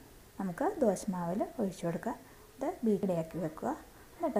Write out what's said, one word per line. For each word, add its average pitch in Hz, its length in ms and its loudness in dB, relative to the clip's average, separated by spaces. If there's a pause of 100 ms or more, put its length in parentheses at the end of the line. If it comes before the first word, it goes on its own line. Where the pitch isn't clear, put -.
(400)
നമുക്ക് 196 340 0 (140)
ദോശമാവിൽ 185 600 0 (120)
ഒഴിച്ചു 190 280 -2
കൊടുക്കാൻ. 170 300 -2 (400)
ഇത് 311 160 0 (100)
ബീറ്റ് 202 260 4
റെഡിയാക്കി 165 360 0
വെക്കുക. 226 320 -2 (400)
എന്നിട്ട് 269 220 2